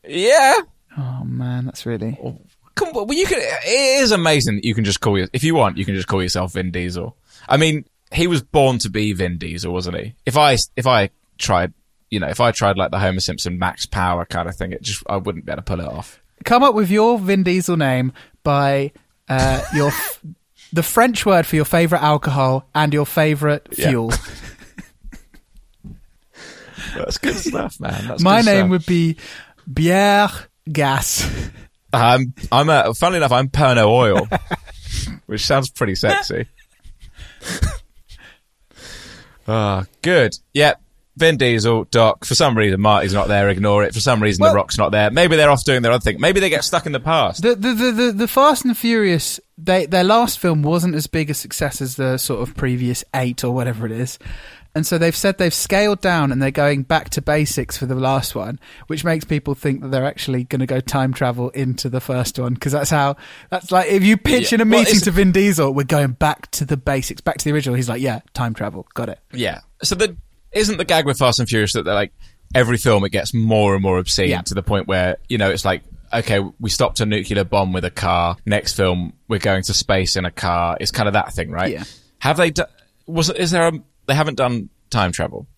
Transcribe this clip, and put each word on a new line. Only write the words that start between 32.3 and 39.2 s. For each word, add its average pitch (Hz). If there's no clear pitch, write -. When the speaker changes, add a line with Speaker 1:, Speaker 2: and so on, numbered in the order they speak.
Speaker 1:
I'm 143
a, 120
funnily 175
enough, 143
I'm 131
Pernod 127
Oil, 110
Speaker 2:
<laughs> -
Speaker 1:
which 107
sounds 135
pretty 101
sexy. 101
<laughs> -